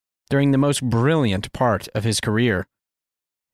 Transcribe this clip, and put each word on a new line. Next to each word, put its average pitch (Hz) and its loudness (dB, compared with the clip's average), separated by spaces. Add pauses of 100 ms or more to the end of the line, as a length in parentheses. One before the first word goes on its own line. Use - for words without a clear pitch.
(320)
during 139 2
the 135 2
most 143 0
brilliant 120 0
part 113 0
of 104 -4
his 110 -2
career. 110 0 (880)